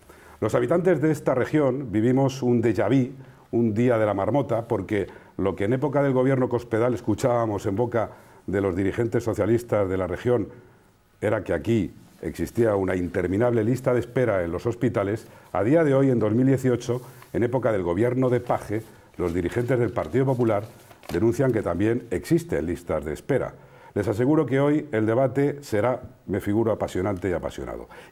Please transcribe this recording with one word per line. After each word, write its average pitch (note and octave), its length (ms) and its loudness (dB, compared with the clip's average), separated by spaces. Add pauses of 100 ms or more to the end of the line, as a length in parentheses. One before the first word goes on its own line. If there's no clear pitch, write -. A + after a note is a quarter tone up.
(400)
Los G#2+ 160 -2
habitantes E3 460 2
de D#3 100 2
esta C#3+ 240 0
región C3 560 0
vivimos B2+ 500 2
un A#2+ 220 2
déjà A2 260 2
vu, C3 220 2 (400)
un A#2 240 2
día A#2+ 240 4
de A2 60 2
la G#2 80 2
marmota, G#2+ 540 0
porque G2+ 400 -2 (300)
lo F#2 180 0
que G2 100 -2
en A2+ 80 0
época C#3 280 0
del C#3 120 2
gobierno B2+ 360 2
Cospedal A#2 440 0
escuchábamos A2+ 720 0
en G2 100 -2
boca A2+ 360 -2 (360)
de G2 140 0
los F#2+ 140 0
dirigentes A2 500 -2
socialistas G#2 640 0
de F#2 80 -2
la F2+ 100 -2
región A#2 400 0 (720)
era G#2+ 240 -2
que F#2 100 -2
aquí F2+ 400 0 (280)
existía F#2+ 540 0
una F#2+ 200 0
interminable F#2+ 680 0
lista B2+ 300 0
de B2 60 2
espera A2 440 0
en E2+ 80 -4
los F2 140 -6
hospitales. G#2+ 600 -2 (260)
A F#2 100 0
día D#3 200 4
de C#3 100 2
hoy, C3+ 160 4
en A#2+ 100 2
dos G#2+ 140 2
mil B2+ 140 4
dieciocho, B2+ 540 0 (320)
en G2+ 100 0
época A#2+ 280 0
del G2 120 0
gobierno B2 460 2
de B2 100 2
Paje, A#2 420 -4 (360)
los F2 160 -2
dirigentes A#2 460 -2
del A2 120 0
Partido F#2+ 340 -2
Popular A#2 380 0 (500)
denuncian A#2 380 2
que G#2+ 100 0
también G#2 480 -2
existen F2 560 -2
listas D#2+ 400 -4
de D2+ 80 -4
espera. F#2+ 400 -4 (400)
Les G2+ 140 -2
aseguro C3 380 2
que C3 140 0
hoy D3 320 0
el A2 140 0
debate C3+ 580 0
será, A2+ 380 0 (240)
me F#2+ 160 -2
figuro, G#2+ 300 0
apasionante F#2+ 580 -2
y F2 40 0
apasionado. B1 560 -8 (220)